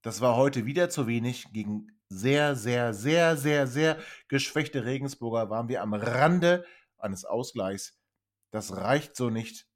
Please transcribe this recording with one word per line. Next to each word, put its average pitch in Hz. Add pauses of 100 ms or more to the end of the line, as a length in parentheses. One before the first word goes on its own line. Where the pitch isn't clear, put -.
Das 107
war 120
heute 131
wieder 175
zu 135
wenig 117
gegen 107 (200)
sehr, 135
sehr, 120
sehr, 160
sehr, 143
sehr 151 (300)
geschwächte 139
Regensburger 120
waren 117
wir 113
am 107
Rande 165 (340)
eines -
Ausgleichs. 101 (520)
Das 101
reicht 127
so 123
nicht. 113